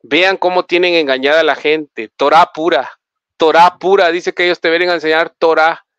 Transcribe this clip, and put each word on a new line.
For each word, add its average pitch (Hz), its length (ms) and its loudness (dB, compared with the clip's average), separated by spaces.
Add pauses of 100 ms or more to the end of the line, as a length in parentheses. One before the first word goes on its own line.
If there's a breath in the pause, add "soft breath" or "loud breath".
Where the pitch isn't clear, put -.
Vean 175 340 0
cómo 180 300 -2
tienen 175 280 0
engañada 143 460 0
a 160 40 0
la 139 120 0
gente. 151 600 -6
Torá 156 360 2
pura, 156 400 -4 (460)
Torá 165 400 2
pura, 185 320 2
dice 175 240 -6
que 180 100 -4
ellos 175 160 -2
te 175 80 -2
vienen 175 220 0
a 175 40 0
enseñar 160 360 -2
Torá. 160 560 0 (120)